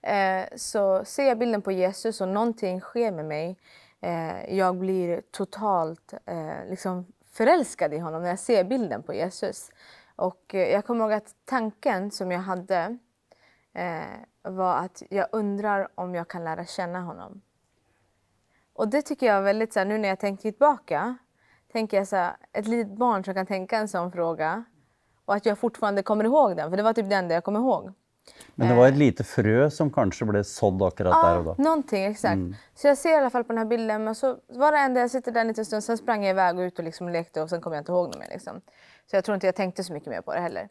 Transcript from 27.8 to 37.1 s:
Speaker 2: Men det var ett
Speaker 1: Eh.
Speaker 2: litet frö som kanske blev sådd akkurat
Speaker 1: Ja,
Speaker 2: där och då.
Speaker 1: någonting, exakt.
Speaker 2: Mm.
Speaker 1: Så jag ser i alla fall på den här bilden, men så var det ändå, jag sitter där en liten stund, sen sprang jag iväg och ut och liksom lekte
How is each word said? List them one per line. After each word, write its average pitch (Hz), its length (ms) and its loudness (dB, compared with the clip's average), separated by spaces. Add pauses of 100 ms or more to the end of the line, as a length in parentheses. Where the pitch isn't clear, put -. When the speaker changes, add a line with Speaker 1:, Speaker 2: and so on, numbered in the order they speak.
Speaker 2:
Men 117 140 2
det 120 60 6
var 123 120 10
ett 139 60 8
Speaker 1:
Eh. 139 60 2
Speaker 2:
litet 127 280 4
frö 120 440 4
som 147 200 -2
kanske 110 340 0
blev 104 180 2
sådd 101 400 0
akkurat 90 400 2
Speaker 1:
Ja, - 60 6
Speaker 2:
där 85 100 4
och 85 60 -2
då. 80 140 -4
Speaker 1:
någonting, 277 460 0
exakt. 208 300 -2
Speaker 2:
Mm. 90 200 -4 (200)
Speaker 1:
Så - 120 0
jag 285 120 6
ser 330 120 2
i 320 40 6
alla 269 160 4
fall 247 140 -2
på 233 80 -6
den 226 60 0
här 226 60 0
bilden, 220 400 -2
men 220 100 -2
så 254 240 -2 (100)
var 277 240 2
det 302 60 4
ändå, 262 220 2
jag 240 100 2
sitter 247 220 -4
där 233 80 2
en 226 80 2
liten 220 160 -4
stund, 214 200 -4
sen 233 140 -2
sprang 220 260 -2
jag 196 60 4
iväg 185 280 2
och 180 40 -2
ut 180 160 -4
och 170 60 -6
liksom 165 240 -8
lekte 170 340 -4